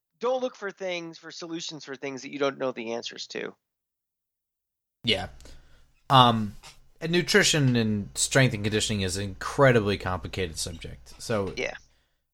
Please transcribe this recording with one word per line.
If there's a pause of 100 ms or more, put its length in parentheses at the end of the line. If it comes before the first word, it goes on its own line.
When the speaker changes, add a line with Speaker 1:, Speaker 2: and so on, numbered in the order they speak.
(200)
Speaker 1:
don't
look
for
things,
for
solutions
for
things
that
you
don't
know
the
answers
to. (1500)
Speaker 2:
Yeah. (840)
Um, (440)
and
nutrition
and
strength
and
conditioning
is
an
incredibly
complicated
subject.
So
Speaker 1:
Yeah. (600)